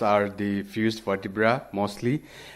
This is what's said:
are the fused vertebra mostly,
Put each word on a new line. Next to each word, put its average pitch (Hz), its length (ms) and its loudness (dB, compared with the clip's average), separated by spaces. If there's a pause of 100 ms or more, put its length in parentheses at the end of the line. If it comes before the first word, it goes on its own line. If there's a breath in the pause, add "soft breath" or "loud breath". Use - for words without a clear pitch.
are 104 300 4
the 101 320 -2
fused 110 420 -2
vertebra 107 680 0
mostly, 117 500 -2 (340 loud breath)